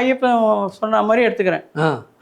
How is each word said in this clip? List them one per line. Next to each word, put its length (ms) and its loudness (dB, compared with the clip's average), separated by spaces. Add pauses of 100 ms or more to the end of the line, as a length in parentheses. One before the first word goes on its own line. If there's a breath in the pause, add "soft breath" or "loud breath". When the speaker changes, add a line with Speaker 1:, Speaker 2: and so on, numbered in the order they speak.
Speaker 1:
ஐயப்பன் 640 0
சொன்ன 360 -2
மாதிரி 240 2
எடுத்துக்கிறேன். 380 -2 (140)
Speaker 2:
ஆ. 240 -2 (200)